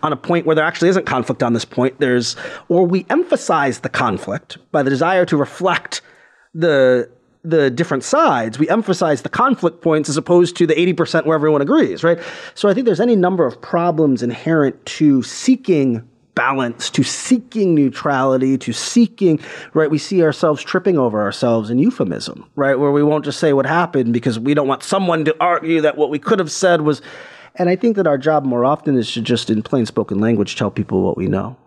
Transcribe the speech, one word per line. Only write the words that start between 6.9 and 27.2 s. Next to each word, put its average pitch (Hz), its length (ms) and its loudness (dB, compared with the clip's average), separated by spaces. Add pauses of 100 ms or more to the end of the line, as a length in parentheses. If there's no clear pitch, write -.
the 156 260 -2
different 135 360 -4
sides. 131 520 0
We 151 120 0
emphasize 180 540 0
the - 40 -8
conflict 226 540 0
points 156 260 0
as 143 80 -4
opposed 175 400 2
to 170 100 2
the 156 140 2
eighty 180 140 2
percent 165 320 0
where 160 100 2
everyone 151 260 2
agrees, 156 440 0
right? 170 140 4 (360)
So 202 140 0
I 190 40 4
think 247 120 0
there's 185 160 2
any 240 160 4
number 180 280 2
of - 160 -6
problems 156 640 0
inherent 139 600 0
to 139 380 2
seeking 139 840 0 (280)
balance, 127 540 -2
to - 140 0
seeking 208 720 0
neutrality, 135 840 0
to 123 160 -6
seeking, 185 680 0 (360)
right? 156 160 2
We 151 80 0
see 180 240 0
ourselves 151 400 0
tripping 180 340 0
over 110 240 0
ourselves 110 480 -2
in 120 80 0
euphemism, 127 800 -2
right? 139 180 0
Where 143 180 0
we 147 120 2
won't 151 200 0
just 143 160 -8
say 151 140 2
what 135 140 2
happened 151 460 0
because 117 260 -2
we 139 160 0
don't 143 120 0
want 135 140 -2
someone 170 440 -2
to 156 140 0
argue 160 420 0
that 151 140 2
what 147 140 0
we 151 80 -4
could 196 220 -2
have 160 120 -4
said 175 300 2
was, 147 220 0 (500)